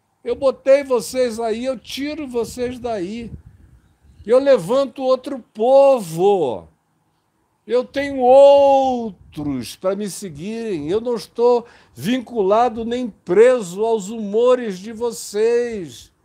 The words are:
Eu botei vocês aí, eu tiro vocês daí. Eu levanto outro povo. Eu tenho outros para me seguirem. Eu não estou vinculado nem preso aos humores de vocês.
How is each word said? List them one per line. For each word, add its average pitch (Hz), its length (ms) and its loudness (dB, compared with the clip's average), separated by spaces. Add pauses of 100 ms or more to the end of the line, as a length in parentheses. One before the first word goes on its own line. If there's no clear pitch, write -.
(240)
Eu 240 120 -6
botei 269 480 2
vocês 247 560 -2
aí, 233 260 -4
eu 262 120 -4
tiro 294 500 -10
vocês 247 520 -6
daí. 226 520 -8 (920)
Eu 240 140 4
levanto 262 640 2
outro 254 360 -2 (140)
povo. 196 1120 2 (1000)
Eu 247 200 -2
tenho 277 320 -6
outros 254 1600 4
para 190 200 -4
me 202 140 -6
seguirem. 180 800 -10
Eu 208 100 -2
não 240 140 -6
estou 233 540 -2 (260)
vinculado 226 880 -2
nem 240 260 -6
preso 208 760 2
aos 220 240 -2
humores 226 720 -2
de 214 120 -14
vocês. 226 1200 -6 (140)